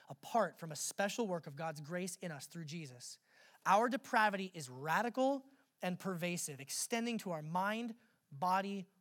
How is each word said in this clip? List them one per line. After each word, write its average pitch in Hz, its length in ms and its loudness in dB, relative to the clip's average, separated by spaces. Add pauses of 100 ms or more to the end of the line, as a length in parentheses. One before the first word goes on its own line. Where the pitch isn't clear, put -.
apart 175 520 0
from 160 100 -8
a 151 60 -8
special 202 500 0
work 170 220 -4
of 139 80 -12
God's 160 240 -6
grace 180 420 -4
in 180 80 -4
us 135 160 -10
through 170 200 -10
Jesus. 143 520 -10 (480)
Our 208 220 8
depravity 208 680 2
is 147 160 -8
radical 214 760 2 (380)
and 180 160 0
pervasive, 175 600 -2
extending 226 580 -2
to 190 140 -4
our 156 100 -2
mind, 208 520 0 (360)
body, 190 560 2 (140)